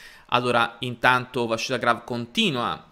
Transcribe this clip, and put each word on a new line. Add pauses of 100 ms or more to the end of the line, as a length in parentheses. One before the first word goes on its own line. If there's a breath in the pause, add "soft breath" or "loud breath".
(260 loud breath)
Allora
intanto
Vashtagrav
continua